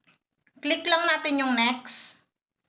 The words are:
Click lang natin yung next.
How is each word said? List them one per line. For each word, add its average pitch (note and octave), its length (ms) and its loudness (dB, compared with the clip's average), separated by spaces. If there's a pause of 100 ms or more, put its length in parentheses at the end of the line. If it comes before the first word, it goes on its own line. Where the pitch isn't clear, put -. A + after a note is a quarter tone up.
(600)
Click D#4+ 240 0
lang E4+ 240 2
natin D#4 320 0
yung B3+ 160 2
next. - 640 -2 (480)